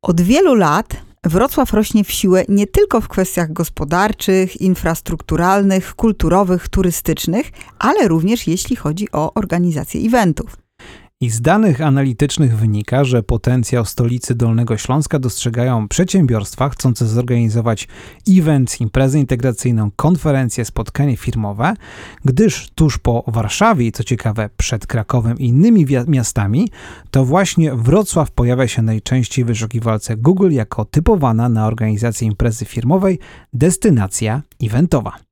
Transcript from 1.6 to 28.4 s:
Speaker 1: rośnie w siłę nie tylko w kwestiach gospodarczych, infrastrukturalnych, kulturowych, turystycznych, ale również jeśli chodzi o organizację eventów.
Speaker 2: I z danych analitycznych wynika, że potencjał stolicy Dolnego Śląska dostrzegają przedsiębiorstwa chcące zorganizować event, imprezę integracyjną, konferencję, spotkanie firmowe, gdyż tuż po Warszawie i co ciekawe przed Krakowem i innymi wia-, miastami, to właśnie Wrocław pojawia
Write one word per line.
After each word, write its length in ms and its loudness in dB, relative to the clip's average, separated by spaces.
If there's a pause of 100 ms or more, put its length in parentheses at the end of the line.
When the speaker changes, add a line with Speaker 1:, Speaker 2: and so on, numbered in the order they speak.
Speaker 1:
rośnie 300 2
w 80 -4
siłę 380 2
nie 180 2
tylko 340 2
w 60 -10
kwestiach 460 -2
gospodarczych, 1080 -2
infrastrukturalnych, 1300 0
kulturowych, 760 0
turystycznych, 800 -2 (280)
ale 280 2
również 400 0
jeśli 280 -2
chodzi 360 -6
o 220 -4
organizację 680 -2
eventów. 560 0 (680)
Speaker 2:
I 60 -2
z 120 -2
danych 400 2
analitycznych 760 0
wynika, 460 0
że 200 2
potencjał 640 0
stolicy 500 -2
Dolnego 420 0
Śląska 420 -2
dostrzegają 680 -2
przedsiębiorstwa 840 0
chcące 380 0
zorganizować 800 0 (420)
event, 520 2
imprezę 380 2
integracyjną, 760 0
konferencję, 680 0
spotkanie 520 -2
firmowe, 560 -4 (520)
gdyż 500 2
tuż 220 2
po 300 -2
Warszawie 600 0
i 40 -2
co 120 -8
ciekawe 540 -4
przed 300 -4
Krakowem 520 -2
i 60 -2
innymi 400 4
wia-, 220 0
miastami, 640 0 (420)
to 140 4
właśnie 500 2
Wrocław 560 2
pojawia 360 2